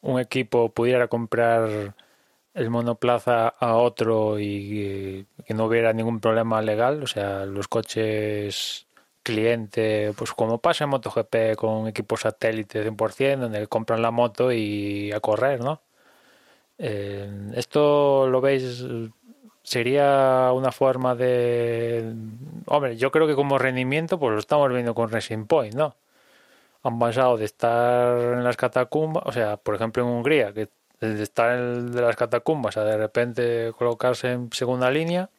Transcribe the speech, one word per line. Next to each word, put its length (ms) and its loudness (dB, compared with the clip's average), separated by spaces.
un 180 0
equipo 500 0
pudiera 380 2
comprar 840 0
el 160 -2
monoplaza 800 0
a 260 -2
otro 640 2
y 880 -6
que, 80 -20
que 100 -6
no 120 0
hubiera 260 4
ningún 280 -2
problema 420 2
legal, 400 0
o 60 -8
sea, 360 -4
los 220 -6
coches 1200 -4
cliente, 920 0
pues 160 -8
como 260 0
pasa 260 0
en 60 -2
Moto 200 -2
G 140 -2
P 320 0
con 320 -2
equipos 320 -4
satélite 600 -2
cien 140 -4
por 160 -2
cien, 280 0
donde 260 -4
compran 340 -2
la 120 2
moto 400 2
y 580 -2
a 80 -4
correr, 420 0
¿no? 220 -4
Eh, 800 -8
¿esto 720 2
lo 120 2
veis? 440 0
¿Sería 920 4
una 160 0
forma 460 0
de? 960 0
Hombre, 300 0
yo 140 0
creo 160 4
que 80 2
como 240 2
rendimiento, 640 0
pues 120 2
lo 60 0
estamos 340 2
viendo 220 -2
con 160 0
Racing 360 -4
Point, 280 2
¿no? 220 -2
Han 160 -2
pasado 360 4
de 100 -2
estar 720 2
en 280 0
las 120 2
catacumbas, 680 0
o 60 -6
sea, 240 -2
por 180 -4
ejemplo 300 -2
en 40 0
Hungría, 440 2
que 160 -6
de 200 -2
estar 380 0
en, 320 -4
de 100 -4
las 140 2
catacumbas 640 -2
a 80 0
de 120 2
repente 800 -2
colocarse 540 0
en 220 -6
segunda 360 0
línea 500 0